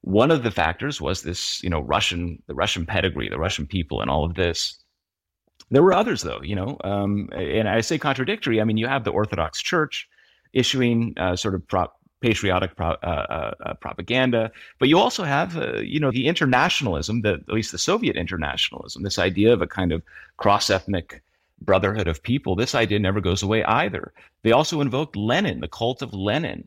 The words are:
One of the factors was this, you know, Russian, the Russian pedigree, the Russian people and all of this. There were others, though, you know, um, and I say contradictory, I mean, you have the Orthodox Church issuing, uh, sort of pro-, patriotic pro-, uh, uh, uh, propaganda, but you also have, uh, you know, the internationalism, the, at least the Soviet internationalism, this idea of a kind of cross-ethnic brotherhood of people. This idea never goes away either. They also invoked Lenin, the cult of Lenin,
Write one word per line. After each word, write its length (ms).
One 280
of 140
the 80
factors 500
was 220
this, 400
you 80
know, 100
Russian, 680
the 80
Russian 300
pedigree, 440
the 100
Russian 260
people 340
and 120
all 120
of 120
this. 420
There 120
were 100
others, 280
though, 220
you 120
know, 280
um, 480
and 360
I 140
say 160
contradictory, 640
I 20
mean, 140
you 100
have 160
the 80
Orthodox 500
Church 460
issuing, 640
uh, 180
sort 180
of 140
pro-, 240
patriotic 540
pro-, 280
uh, 260
uh, 220
uh, 120
propaganda, 760
but 100
you 80
also 260
have, 340
uh, 200
you 220
know, 100
the 160
internationalism, 960
the, 120
at 160
least 220
the 60
Soviet 380
internationalism, 880
this 160
idea 340
of 80
a 60
kind 240
of 100
cross-ethnic 840
brotherhood 460
of 160
people. 320
This 180
idea 240
never 240
goes 220
away 220
either. 460
They 120
also 280
invoked 340
Lenin, 440
the 80
cult 340
of 120
Lenin, 540